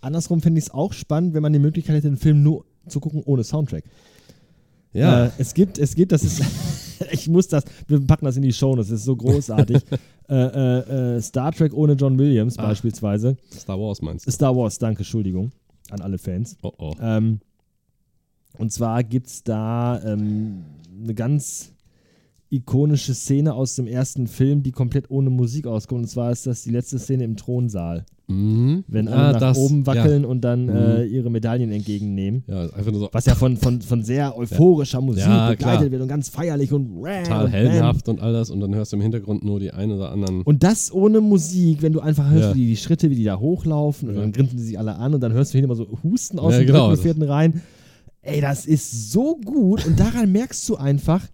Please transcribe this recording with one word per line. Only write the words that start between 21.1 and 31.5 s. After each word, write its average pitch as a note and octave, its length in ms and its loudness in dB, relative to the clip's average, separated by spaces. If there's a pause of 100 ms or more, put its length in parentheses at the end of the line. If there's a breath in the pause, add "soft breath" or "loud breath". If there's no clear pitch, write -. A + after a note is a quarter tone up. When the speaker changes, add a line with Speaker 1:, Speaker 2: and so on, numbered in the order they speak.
Speaker 1:
ganz B2+ 600 -4 (840)
ikonische C#3 580 0
Szene C#3+ 400 0
aus B2 220 -4
dem B2 120 -4
ersten B2 400 -4
Film, C#3 360 0
die C3+ 80 -4
komplett B2+ 400 -2
ohne C3+ 180 0
Musik B2+ 380 -2
auskommt. A#2 360 -4
Und A2 40 -6
zwar A#2+ 240 -4
ist - 160 -6
das A#2+ 160 -6
die A#2 80 -6
letzte A#2+ 280 -4
Szene C3 240 -2
im A2+ 140 -4
Thronsaal. G2 680 -4 (220)
Speaker 2:
Mhm. A2+ 600 0
Speaker 1:
Wenn A2 200 -2
Speaker 2:
Ah, A2+ 40 -4 (140)
Speaker 1:
alle C#3+ 80 6
nach A#2 60 2
Speaker 2:
das, B2+ 180 4
Speaker 1:
oben C#3 240 4
Speaker 2:
ja. C3 40 0
Speaker 1:
wackeln C#3 400 4
und B2 160 -2
dann, B2 240 0
Speaker 2:
Mhm. A#2+ 100 -2
Speaker 1:
äh, A2 300 4
ihre A#2+ 240 -2
Medaillen A#2 420 -2